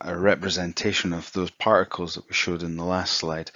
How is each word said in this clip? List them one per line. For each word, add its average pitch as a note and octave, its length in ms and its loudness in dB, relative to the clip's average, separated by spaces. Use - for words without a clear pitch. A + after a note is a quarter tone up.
a F2 160 -6
representation F#2 960 2
of E2+ 200 -8
those F#2 180 -2
particles F#2 640 2
that - 120 -12
we - 60 -8
showed F2 300 0
in E2 120 -4
the E2 80 -4
last F2+ 300 0
slide, D#2+ 420 -2